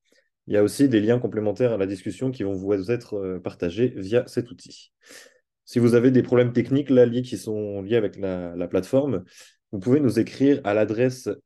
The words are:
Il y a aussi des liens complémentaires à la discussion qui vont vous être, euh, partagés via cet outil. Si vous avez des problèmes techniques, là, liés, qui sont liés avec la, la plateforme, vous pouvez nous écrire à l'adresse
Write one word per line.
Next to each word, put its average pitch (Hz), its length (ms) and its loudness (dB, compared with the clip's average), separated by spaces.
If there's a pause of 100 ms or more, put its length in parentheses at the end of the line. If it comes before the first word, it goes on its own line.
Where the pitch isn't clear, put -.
(460)
Il - 80 -4
y - 20 4
a 104 60 6
aussi 135 260 2
des 113 120 4
liens 117 180 2
complémentaires 107 540 -2
à 107 40 -2
la 98 100 0
discussion 101 440 -6
qui 127 140 -6
vont 98 100 -2
vous 98 360 -2
être, 117 240 -6
euh, 92 240 -6
partagés 92 580 -4
via 104 300 -2
cet - 240 -6
outil. - 420 -20 (760)
Si - 120 -4
vous 120 160 6
avez 120 160 6
des 123 120 4
problèmes 123 320 2
techniques, 135 360 0
là, 127 140 6
liés, 117 180 0
qui 123 140 -10
sont 104 460 -8
liés 104 140 0
avec 98 200 -2
la, 90 400 -6
la 87 120 -6
plateforme, 110 540 0 (480)
vous 107 80 -8
pouvez 127 220 2
nous 117 180 2
écrire 135 460 2
à 101 80 0
l'adresse 110 560 0 (180)